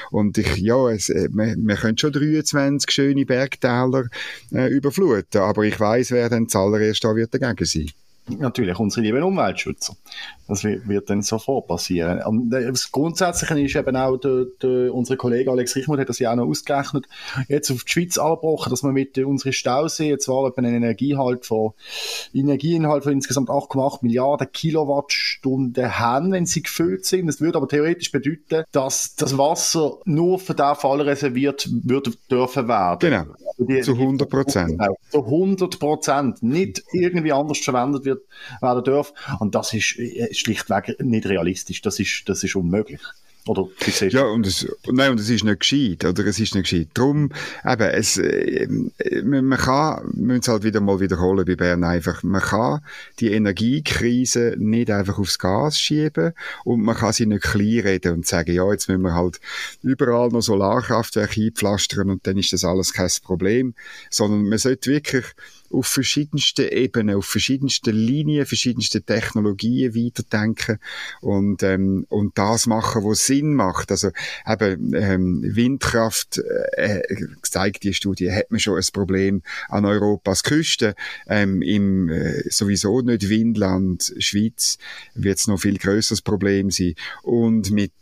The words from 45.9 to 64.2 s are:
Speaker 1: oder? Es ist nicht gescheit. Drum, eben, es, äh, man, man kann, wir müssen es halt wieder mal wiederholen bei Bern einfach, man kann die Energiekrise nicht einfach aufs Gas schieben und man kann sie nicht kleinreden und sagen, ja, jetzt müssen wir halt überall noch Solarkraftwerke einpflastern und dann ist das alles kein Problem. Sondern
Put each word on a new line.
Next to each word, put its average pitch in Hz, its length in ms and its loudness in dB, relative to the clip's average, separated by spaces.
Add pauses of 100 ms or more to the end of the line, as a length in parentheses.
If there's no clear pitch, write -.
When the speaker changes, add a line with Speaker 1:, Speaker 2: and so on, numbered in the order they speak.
Speaker 1:
oder? 90 200 0
Es 104 140 0
ist 107 160 0
nicht 92 140 0
gescheit. 82 240 0
Drum, 143 380 2 (340)
eben, 110 240 2
es, 104 280 0
äh, - 500 0 (560)
man, 131 220 2
man 135 120 2
kann, 139 560 0
wir 85 120 -2
müssen 123 160 2
es - 60 -4
halt 110 160 2
wieder 107 180 2
mal 98 180 4
wiederholen 92 460 2
bei 87 100 2
Bern 87 280 2
einfach, 85 400 0
man 95 180 0
kann 127 400 0 (380)
die 113 120 2
Energiekrise 117 1300 0
nicht 110 340 0
einfach 101 260 0
aufs 98 220 -2
Gas 127 400 0
schieben 156 540 0 (300)
und 117 180 2
man 110 140 2
kann 110 180 0
sie 120 120 0
nicht 104 180 0
kleinreden 101 720 2
und 85 140 -4
sagen, 85 260 0
ja, 90 180 2
jetzt 104 160 -2
müssen 95 140 2
wir 87 140 0
halt 87 240 0 (420)
überall 123 480 2
noch 117 120 0
Solarkraftwerke 107 1000 0
einpflastern 101 680 0
und 95 180 -4
dann 95 100 0
ist - 160 0
das 90 100 0
alles 92 300 0
kein 90 160 0 (140)
Problem. 104 500 0 (360)
Sondern 104 380 2